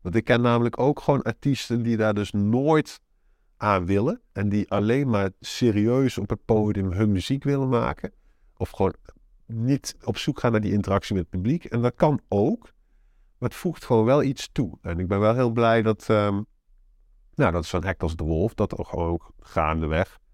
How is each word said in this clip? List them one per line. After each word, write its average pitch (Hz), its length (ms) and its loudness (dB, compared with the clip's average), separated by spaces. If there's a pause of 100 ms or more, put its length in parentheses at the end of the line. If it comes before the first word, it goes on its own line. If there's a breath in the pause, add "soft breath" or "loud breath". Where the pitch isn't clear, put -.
Want 87 140 -8
ik 113 100 2
ken 120 160 4
namelijk 120 400 2
ook 139 200 0
gewoon 139 220 0
artiesten 120 600 -2
die 113 140 0
daar 107 180 2
dus 101 180 -2
nooit 131 680 0 (560)
aan 98 300 2
willen. 104 340 0 (120)
En 104 160 -2
die 101 220 -2
alleen 117 400 0
maar 98 200 0 (100)
serieus 120 760 0
op 101 120 -6
het 113 140 -8
podium 104 480 0
hun 104 200 2
muziek 131 320 -2
willen 139 240 0
maken. 123 440 -2 (440)
Of - 140 -6
gewoon 95 240 -2 (520)
niet 120 580 -2
op 110 120 -4
zoek - 240 -6
gaan 120 120 2
naar 107 80 2
die 107 120 -2
interactie 101 420 0
met 92 80 0
het - 100 -8
publiek. 110 320 -2
En 117 180 -4
dat 120 120 0
kan 151 340 2
ook. 113 340 0 (760)
Maar 123 100 -4
het - 100 -8
voegt - 260 -6
gewoon 113 200 4
wel 131 180 4
iets - 300 -4
toe. - 300 -4
En 85 160 -6
ik 90 100 -2
ben 98 120 0
wel 107 140 4
heel 123 160 2
blij 113 320 2
dat, 107 260 -2
ehm, 104 340 2 (920)
nou, 117 180 0
dat 85 120 -2
zo'n 90 200 -4
act 95 180 -4
als 80 140 -4
De 85 80 -6
Wolf 82 300 0
dat - 240 -4
ook, - 180 -8
ook 85 340 -4 (100)
gaandeweg 80 760 -2 (160)